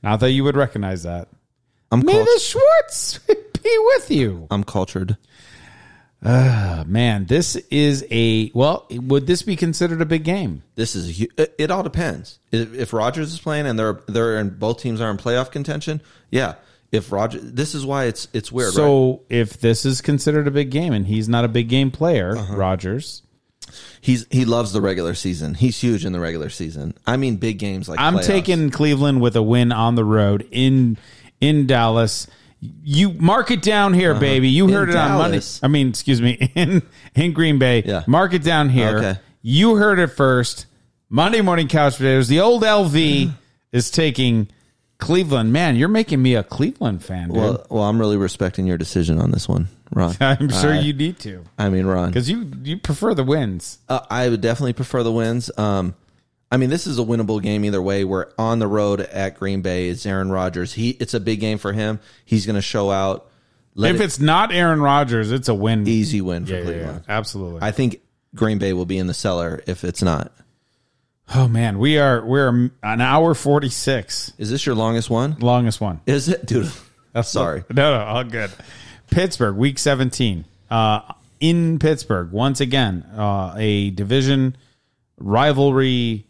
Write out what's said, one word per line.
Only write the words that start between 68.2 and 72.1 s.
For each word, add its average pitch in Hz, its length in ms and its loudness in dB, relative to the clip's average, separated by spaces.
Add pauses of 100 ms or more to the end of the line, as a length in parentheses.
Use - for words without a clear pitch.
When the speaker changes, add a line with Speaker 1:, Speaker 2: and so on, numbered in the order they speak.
Speaker 2:
Green 110 240 0
Bay 95 140 0
will 90 140 -2
be 95 120 -4
in 92 80 -2
the 87 80 -4
cellar 85 540 -4
if 92 160 -8
it's 87 180 -4
not. 87 300 -2 (1000)
Speaker 1:
Oh, 131 120 4
man. 113 320 0
We 147 200 2
are, 131 260 2